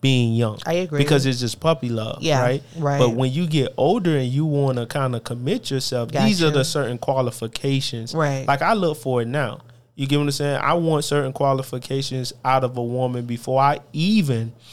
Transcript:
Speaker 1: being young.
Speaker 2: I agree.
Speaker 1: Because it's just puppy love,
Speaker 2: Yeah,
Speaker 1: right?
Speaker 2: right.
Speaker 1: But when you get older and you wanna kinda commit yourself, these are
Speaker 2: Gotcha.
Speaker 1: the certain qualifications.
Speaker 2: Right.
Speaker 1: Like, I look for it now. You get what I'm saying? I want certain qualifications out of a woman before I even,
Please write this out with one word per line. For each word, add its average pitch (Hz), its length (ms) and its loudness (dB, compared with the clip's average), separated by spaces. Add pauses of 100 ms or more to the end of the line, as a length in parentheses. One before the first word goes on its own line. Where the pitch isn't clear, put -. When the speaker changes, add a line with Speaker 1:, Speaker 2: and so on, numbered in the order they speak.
Speaker 1:
being 123 340 4
young. 113 320 0
Speaker 2:
I 165 60 0
agree. 170 260 -2
Speaker 1:
Because 139 260 4
it's 127 140 0
just 120 200 -4
puppy 131 300 0
love, 113 320 -6
Speaker 2:
Yeah, 151 180 2
Speaker 1:
right? 127 220 0 (160)
Speaker 2:
right. 143 220 -2
Speaker 1:
But 120 160 4
when 131 160 0
you 165 160 -2
get 151 280 0
older 180 420 2
and 131 140 0
you 147 140 0
wanna 135 400 0
kinda 123 340 -2
commit 127 520 -4
yourself, 123 400 -2
these 185 320 2
are 160 40 4
Speaker 2:
Gotcha. 147 120 2
Speaker 1:
the - 60 2
certain 123 340 -2
qualifications. 123 1120 -2
Speaker 2:
Right. 143 340 -2
Speaker 1:
Like, 139 140 2
I 175 120 2
look 175 240 0
for 127 260 0
it 117 40 -4
now. 127 340 -4 (340)
You 135 100 -4
get 143 120 2
what 147 80 2
I'm 143 60 0
saying? 143 300 -2
I 147 120 2
want 165 320 2
certain 139 280 0
qualifications 135 1000 -2 (100)
out 131 200 4
of 127 140 -2
a 120 60 -2
woman 123 420 -4
before 120 360 -2
I 143 180 4 (140)
even, 151 580 2 (220)